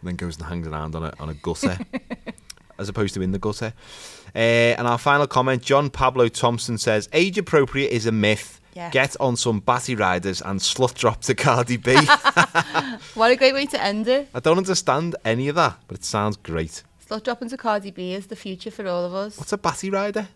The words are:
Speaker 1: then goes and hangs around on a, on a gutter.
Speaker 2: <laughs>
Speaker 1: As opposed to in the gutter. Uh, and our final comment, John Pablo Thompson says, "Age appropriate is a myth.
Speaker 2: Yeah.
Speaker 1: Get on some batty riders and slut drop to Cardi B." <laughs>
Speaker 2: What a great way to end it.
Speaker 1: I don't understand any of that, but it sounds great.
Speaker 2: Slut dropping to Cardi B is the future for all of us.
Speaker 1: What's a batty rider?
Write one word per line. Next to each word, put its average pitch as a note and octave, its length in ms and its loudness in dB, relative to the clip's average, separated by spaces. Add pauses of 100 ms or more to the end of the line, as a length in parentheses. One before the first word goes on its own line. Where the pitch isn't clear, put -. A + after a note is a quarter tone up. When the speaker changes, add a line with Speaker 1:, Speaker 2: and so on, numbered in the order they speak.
Speaker 1:
then F2 140 -6
goes F2 200 -6
and D#2 100 -12
hangs E2+ 200 -6
around D#2 280 -6
on D#2+ 100 -6
a, D#2 160 -8
on D2+ 80 -8
a D#2 60 -8
gutter. F2+ 420 -4 (500)
Speaker 2:
<laughs> - 500 -20
Speaker 1:
As G2 120 -8
opposed G2+ 240 -2
to F#2+ 80 -6
in F#2 100 -2
the F#2+ 80 -4
gutter. G#2+ 340 -6 (600)
Uh, - 40 -4 (360)
and A#2+ 120 -2
our A#2+ 100 2
final C#3+ 300 2
comment, C3 340 0
John C#3 300 2
Pablo B2+ 360 2
Thompson A#2 520 -2
says, G#2+ 340 0
"Age F#3 240 2
appropriate C#3 540 2
is A2+ 160 0
a A2+ 40 2
myth. G#2+ 480 0 (140)
Speaker 2:
Yeah. E3+ 160 -12
Speaker 1:
Get C3+ 300 2
on B2 160 2
some A2 240 0
batty B2 360 0
riders F#2 460 0
and F#2+ 180 -4
slut - 360 0
drop A2 280 0
to A2 120 0
Cardi B2 420 2
B." B2 240 2
<laughs> D3+ 40 4 (1080)
Speaker 2:
What A3+ 180 4
a B3+ 40 6
great C4 180 4
way C#4 140 -2
to - 160 -4
end G#3 240 -2
it. C4+ 260 0
Speaker 1:
I B2+ 60 -4
don't D#3+ 180 4
understand E3+ 580 0 (100)
any A#2+ 240 0
of D3 60 -4
that, D#3+ 220 2 (100)
but G2 100 -12
it - 80 -12
sounds G#2 320 -2
great. E2 440 -6 (260)
Speaker 2:
Slut G#3+ 180 -8
dropping A#3+ 240 -6
to B3+ 80 -10
Cardi G#3 340 -4
B F3+ 220 -8
is F#3+ 140 -10
the G#3+ 100 -14
future F#3+ 340 -12
for G3+ 160 -10
all F3 180 -2
of F3 80 -8
us. G3+ 240 -8
Speaker 1:
What's - 140 -8
a G#3 60 -4
batty F#3+ 320 -4
rider? G3+ 460 -4